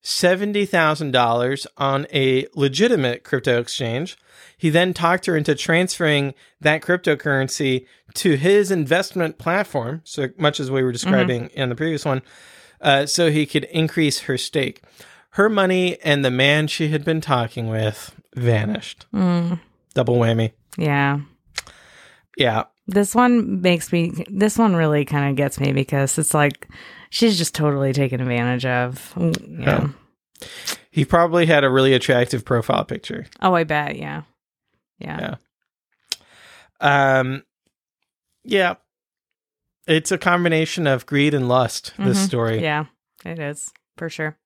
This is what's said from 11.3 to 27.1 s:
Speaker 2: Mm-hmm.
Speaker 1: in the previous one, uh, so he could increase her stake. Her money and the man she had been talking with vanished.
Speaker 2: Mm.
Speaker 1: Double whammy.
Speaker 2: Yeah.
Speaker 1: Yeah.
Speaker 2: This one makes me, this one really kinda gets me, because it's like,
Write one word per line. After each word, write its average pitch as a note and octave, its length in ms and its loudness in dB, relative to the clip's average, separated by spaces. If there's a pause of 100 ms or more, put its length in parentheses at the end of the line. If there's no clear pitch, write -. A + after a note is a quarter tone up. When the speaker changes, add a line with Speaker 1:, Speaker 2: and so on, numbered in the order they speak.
Speaker 2:
Mm-hmm. - 120 -10
Speaker 1:
in C3 80 -2
the B2 80 -4
previous D#3 300 -4
one, C3+ 160 -2 (580)
uh, C#3 240 2
so E3 260 2
he D3+ 140 2
could C#3+ 200 -2
increase D#3+ 560 -2
her C3 180 -4
stake. - 440 -6 (480)
Her G#3 200 2
money F#3 500 2
and C#3+ 240 2
the C3 60 4
man C#3+ 380 2
she D#3 200 -2
had D3+ 160 -2
been D#3+ 160 0
talking A#2+ 480 -2
with A2 460 -4 (200)
vanished. A#2+ 800 -2
Speaker 2:
Mm. F3 480 0 (340)
Speaker 1:
Double B2 220 2
whammy. A2+ 360 2 (260)
Speaker 2:
Yeah. C#3+ 420 0 (1160)
Speaker 1:
Yeah. A#2 280 2 (220)
Speaker 2:
This G3 280 0
one A#3 460 2
makes F3 320 0
me, E3+ 360 -2
this G3+ 280 0
one A3 200 4
really D3+ 280 2
kinda C#3+ 300 -2
gets C#3 260 -2
me, C#3 120 0
because C#3 460 0
it's D#3 160 -2
like, D3 340 0 (420)